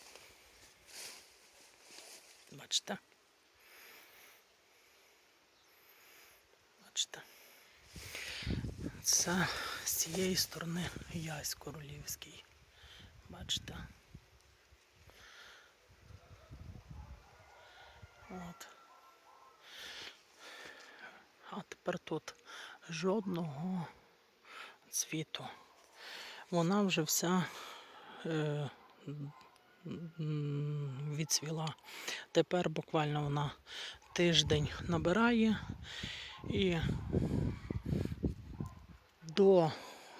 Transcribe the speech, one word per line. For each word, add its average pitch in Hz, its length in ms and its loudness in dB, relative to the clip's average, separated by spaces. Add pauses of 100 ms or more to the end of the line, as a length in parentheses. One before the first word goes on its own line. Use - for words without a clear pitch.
(2500)
Бачите? 139 460 -2 (4000)
Бачите? - 360 -2 (1800)
Це 175 460 4 (380)
з - 80 0
цієї 185 420 2
сторони 165 540 0 (240)
ясь 156 400 -4
королівський. - 920 -10 (840)
Бачите? - 580 -6 (4000)
От. 175 380 -12 (2750)
А 190 100 -6
тепер - 380 -4
тут - 360 -6 (540)
жодного 175 960 0 (1040)
цвіту. - 580 -2 (1040)
Вона 175 300 6
вже 180 200 4
вся, 170 440 4 (800)
е, 151 440 0 (1160)
м, 147 1300 -2
відцвіла. 156 600 0 (560)
Тепер 175 380 6
буквально 151 540 2
вона 147 280 2 (640)
тиждень 156 560 6 (120)
набирає 214 800 6 (880)
і 190 280 6 (2500)
до 170 500 8 (480)